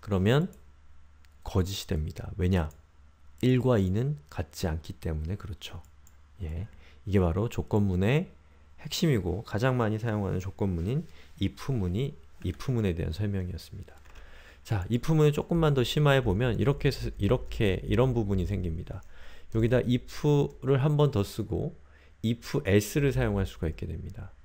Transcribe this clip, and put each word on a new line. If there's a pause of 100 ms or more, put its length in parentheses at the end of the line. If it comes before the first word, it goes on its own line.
그러면 (920)
거짓이
됩니다.
왜냐? (720)
일과
이는 (120)
같지
않기
때문에
그렇죠. (600)
예, (380)
이게
바로
조건문의 (520)
핵심이고
가장
많이
사용하는
조건문인 (340)
if문이, (280)
if문에
대한
설명이었습니다. (680)
자,
if문을
조금만
더
심화해보면
이렇게
해서,
이렇게,
이런
부분이
생깁니다. (540)
여기다
if를
한
번
더
쓰고 (480)
if
else를
사용할
수가
있게
됩니다. (140)